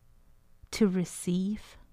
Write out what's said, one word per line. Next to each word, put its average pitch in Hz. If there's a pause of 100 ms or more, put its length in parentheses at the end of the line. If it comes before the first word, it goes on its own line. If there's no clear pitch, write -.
(720)
to -
receive. 185 (160)